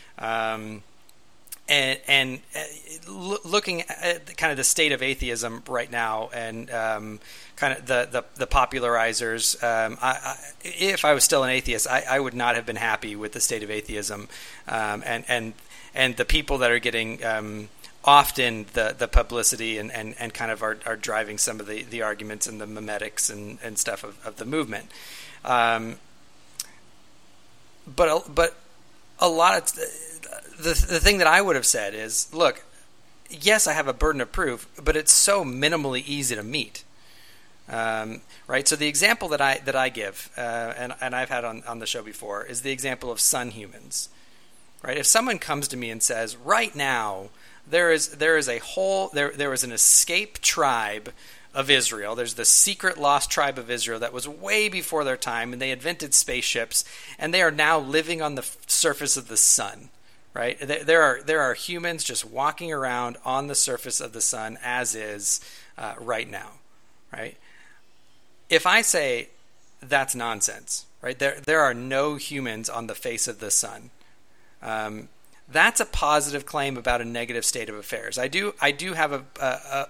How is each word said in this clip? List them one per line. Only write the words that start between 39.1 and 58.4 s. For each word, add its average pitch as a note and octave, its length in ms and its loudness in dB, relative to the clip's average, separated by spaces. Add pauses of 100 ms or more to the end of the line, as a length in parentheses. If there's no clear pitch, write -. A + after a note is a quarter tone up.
that D3 120 0
I, C3+ 180 4
that C#3 160 -2
I C3 140 2
give, G#2+ 480 -8
uh, A#2 400 -4
and, B2 220 -8
and B2+ 160 -4
I've B2+ 140 -2
had A#2+ 160 -2
on, A2 220 -8
on A#2 120 -8
the A2 60 -10
show A#2 160 -4
before, G#2 440 -8
is A#2+ 160 -8
the C3+ 100 -2
example B2+ 400 -4
of A2 80 -4
sun B2 320 0
humans, - 580 -10 (760)
right? C3+ 140 -4
If C#3 80 -2
someone A3+ 320 4
comes C#3+ 320 -4
to C3 80 -8
me A#2 120 -6
and A2+ 140 -6
says, A2+ 320 -2
"Right F3+ 400 2
now, A2+ 540 -2 (360)
there E3+ 260 4
is, D#3 180 2
there D#3 280 4
is C3 120 0
a A#2 80 -2
whole, F#3+ 560 0
there, C#3+ 180 0
there C#3+ 180 -2
was C3 140 0
an B2 80 -8
escape - 680 4
tribe A#2 760 0 (400)
of C3+ 160 0
Israel. A2+ 460 2
There's A#2 180 -4
the A2 120 -2
secret - 520 4
lost C#3+ 320 4
tribe C#3 280 0
of A#2+ 140 -6
Israel A#2 280 -4
that A#2+ 140 -4
was B2 140 -6
way G3+ 400 0
before E3+ 360 -2
their C3 140 0
time, A#2 360 -4
and B2 80 -8
they C3 100 -2
invented C#3 420 -4
spaceships, - 720 0 (340)
and D#3+ 160 -4
they F#3 80 6
are E3 100 6
now D3+ 280 4
living D#3 420 0
on D3+ 140 -2
the B2+ 60 -6